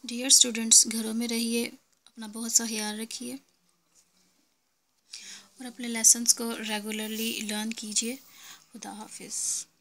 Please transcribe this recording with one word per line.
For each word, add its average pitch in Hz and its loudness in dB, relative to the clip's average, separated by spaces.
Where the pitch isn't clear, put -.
डियर 240 -4
स्टूडेंट्स, 226 6
घरों 220 -4
में 233 -2
रहिए, 233 0
अपना 226 -16
बहुत 226 -8
सा 226 4
ख्याल 214 -4
रखिए 240 -8
और 247 -10
अपने 240 -8
लेसन्स 233 6
को 233 2
रेगुलरली 214 -4
लर्न 214 -4
कीजिए। 226 -4
खुदा 202 -14
हाफिज़। - -8